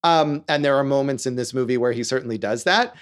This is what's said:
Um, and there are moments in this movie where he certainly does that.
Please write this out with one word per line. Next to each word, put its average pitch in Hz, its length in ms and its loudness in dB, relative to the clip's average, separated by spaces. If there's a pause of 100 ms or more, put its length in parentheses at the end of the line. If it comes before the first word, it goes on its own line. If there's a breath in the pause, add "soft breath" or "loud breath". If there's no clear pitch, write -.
Um, 151 440 2
and 147 160 0
there 139 120 4
are 139 80 2
moments 139 420 0
in 127 80 -2
this 123 180 -6
movie 127 260 0
where 120 140 2
he 117 120 -4
certainly 120 340 -4
does 107 260 -4
that. 220 380 2